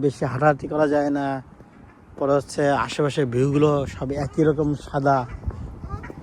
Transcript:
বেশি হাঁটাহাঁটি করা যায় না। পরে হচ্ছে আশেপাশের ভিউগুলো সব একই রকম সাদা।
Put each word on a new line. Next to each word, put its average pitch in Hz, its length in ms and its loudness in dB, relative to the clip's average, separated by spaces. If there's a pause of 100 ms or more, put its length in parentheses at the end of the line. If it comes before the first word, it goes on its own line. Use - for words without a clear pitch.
বেশি 143 280 0
হাঁটাহাঁটি 139 400 2
করা 151 220 2
যায় 147 240 2
না। 139 80 -2 (920)
পরে 139 200 2
হচ্ছে 139 240 -4 (240)
আশেপাশের 147 480 0
ভিউগুলো 143 360 4 (260)
সব 135 120 -6 (180)
একই 156 240 0
রকম 147 200 0 (160)
সাদা। 139 320 2 (1040)